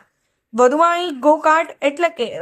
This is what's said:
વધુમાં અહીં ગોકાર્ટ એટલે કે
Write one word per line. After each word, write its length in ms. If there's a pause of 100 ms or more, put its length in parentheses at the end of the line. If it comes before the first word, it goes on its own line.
(540)
વધુમાં 380
અહીં 280
ગોકાર્ટ 640
એટલે 260
કે 200 (140)